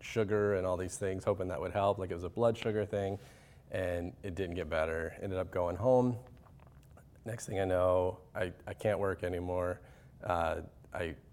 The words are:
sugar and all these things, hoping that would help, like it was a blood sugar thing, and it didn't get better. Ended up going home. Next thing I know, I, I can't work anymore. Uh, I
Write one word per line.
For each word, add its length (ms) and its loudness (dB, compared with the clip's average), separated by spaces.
sugar 560 2
and 100 0
all 100 2
these 200 -6
things, 260 -2
hoping 240 0
that 140 -2
would 120 -4
help, 260 4
like 120 -4
it 40 -2
was 100 -6
a 40 -4
blood 300 2
sugar 260 0
thing, 360 -2
and 420 -2
it 100 -6
didn't 220 -4
get 120 -4
better. 540 0
Ended 160 -4
up 140 -4
going 240 0
home. 400 4
Next 220 -8
thing 140 -2
I 60 2
know, 520 4
I, 160 -2
I 60 -8
can't 260 0
work 240 0
anymore. 580 -2
Uh, 380 0
I 220 -4